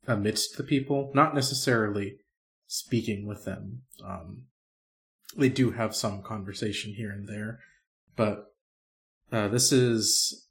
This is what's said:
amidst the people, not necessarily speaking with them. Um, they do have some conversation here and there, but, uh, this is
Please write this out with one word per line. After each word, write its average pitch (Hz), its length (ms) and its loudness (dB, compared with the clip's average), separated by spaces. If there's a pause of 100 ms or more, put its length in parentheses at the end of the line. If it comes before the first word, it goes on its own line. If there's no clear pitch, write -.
amidst 107 500 0
the - 60 -6
people, 139 500 0
not 151 220 6
necessarily 110 800 0 (500)
speaking 104 600 -2
with 104 180 -10
them. 98 380 -10 (200)
Um, 92 400 -12 (960)
they 139 120 6
do 117 220 2
have 110 240 -2
some 101 280 -4
conversation 101 680 -6
here 104 180 -8
and 101 160 -10
there, 107 320 -10 (560)
but, 107 300 0 (840)
uh, 107 160 2
this 120 240 4
is 120 800 4